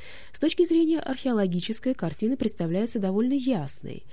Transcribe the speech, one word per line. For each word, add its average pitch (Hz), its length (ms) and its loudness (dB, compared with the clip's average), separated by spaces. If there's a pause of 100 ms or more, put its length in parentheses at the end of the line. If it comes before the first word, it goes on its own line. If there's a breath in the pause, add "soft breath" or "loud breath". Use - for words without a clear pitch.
(340 loud breath)
С - 60 -12
точки 330 260 2
зрения 330 340 4
археологической 220 920 0
картина 214 420 -2
представляется 202 640 0
довольно 202 360 2
ясной. 247 800 -2